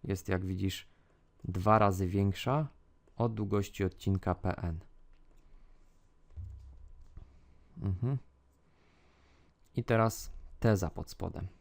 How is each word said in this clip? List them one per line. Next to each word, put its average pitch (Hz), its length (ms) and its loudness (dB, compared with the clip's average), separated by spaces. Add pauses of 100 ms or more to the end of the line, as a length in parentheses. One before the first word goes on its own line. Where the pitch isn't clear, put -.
jest, 98 240 -6
jak 92 160 0
widzisz, 92 440 -4 (560)
dwa 92 340 4
razy 98 280 4
większa 101 640 2 (480)
od 117 180 0
długości 101 500 0
odcinka 92 500 0
P - 220 -2
N. 82 240 -4 (3000)
Mhm. 117 360 0 (1600)
I 120 80 -2
teraz 113 480 2 (280)
teza 101 300 4
pod - 200 -10
spodem. - 380 -8 (120)